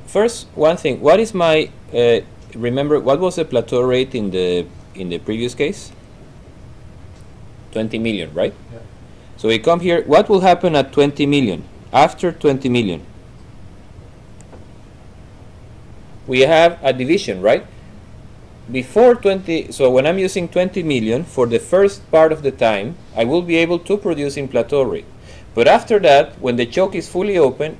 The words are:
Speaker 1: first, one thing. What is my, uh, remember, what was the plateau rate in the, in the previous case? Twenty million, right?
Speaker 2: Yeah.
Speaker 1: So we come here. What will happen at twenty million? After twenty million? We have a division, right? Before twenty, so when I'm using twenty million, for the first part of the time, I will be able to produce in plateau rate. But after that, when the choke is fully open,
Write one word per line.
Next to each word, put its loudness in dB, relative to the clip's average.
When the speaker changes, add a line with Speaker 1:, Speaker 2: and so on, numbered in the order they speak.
Speaker 1:
first, -2
one 2
thing. -4
What 4
is -2
my, 0
uh, 2
remember, -2
what 0
was -2
the -2
plateau -2
rate 0
in -4
the, -2
in -10
the -6
previous -6
case? -6
Twenty -6
million, -4
right? -2
Speaker 2:
Yeah. -18
Speaker 1:
So -6
we 2
come 0
here. 0
What 4
will 2
happen 2
at 0
twenty 2
million? 0
After 2
twenty -2
million? -2
We 2
have 4
a 2
division, -2
right? 2
Before 2
twenty, -4
so 2
when 2
I'm 0
using -4
twenty -2
million, -2
for -2
the 0
first 0
part 6
of -8
the -2
time, -2
I 0
will 0
be -2
able 0
to -4
produce -4
in -8
plateau 0
rate. -6
But 4
after 4
that, 4
when -4
the -2
choke -2
is -10
fully -4
open, -2